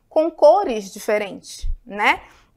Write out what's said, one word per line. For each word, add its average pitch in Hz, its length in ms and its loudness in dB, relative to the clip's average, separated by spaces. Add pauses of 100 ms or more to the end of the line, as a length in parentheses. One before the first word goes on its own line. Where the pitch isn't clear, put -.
com 320 200 0
cores 294 640 2
diferentes, 208 760 -6 (180)
né? 226 340 0 (360)